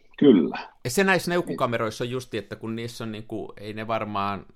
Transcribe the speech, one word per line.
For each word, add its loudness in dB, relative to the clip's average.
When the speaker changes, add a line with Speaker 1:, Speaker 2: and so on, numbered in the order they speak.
Speaker 1:
kyllä. 6
Speaker 2:
Ja -4
se 4
näissä 2
neukukameroissa -2
on -6
justi, -6
että -8
kun -8
niissä -10
on -6
niinku, -8
ei -12
ne -8
varmaan, -2